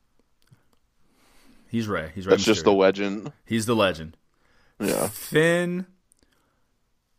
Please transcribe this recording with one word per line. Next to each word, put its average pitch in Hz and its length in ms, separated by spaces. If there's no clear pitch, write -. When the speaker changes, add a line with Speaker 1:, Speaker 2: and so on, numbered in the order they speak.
Speaker 1:
he's 113 180
Rey. 80 280
He's 92 100
Rey 95 60
Speaker 2:
That's 98 120
just 107 220
the 107 60
Speaker 1:
Mysterio. 98 60
Speaker 2:
legend. 98 540
Speaker 1:
He's 110 220
the 120 80
legend. 82 420
Speaker 2:
Yeah. - 300
Speaker 1:
Finn, 175 760